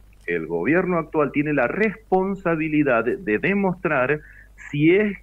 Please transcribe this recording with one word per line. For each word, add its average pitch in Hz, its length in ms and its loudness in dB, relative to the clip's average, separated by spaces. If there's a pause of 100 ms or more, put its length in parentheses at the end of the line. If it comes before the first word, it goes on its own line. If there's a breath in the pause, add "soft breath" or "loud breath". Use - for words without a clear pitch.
(260)
el 85 220 -4
gobierno 160 500 0
actual 151 320 -2
tiene 147 220 -2
la 127 160 2
responsabilidad 165 1400 0
de, 110 120 0
de 104 220 -2
demostrar 160 800 0 (500 loud breath)
si 151 240 4
es 202 280 0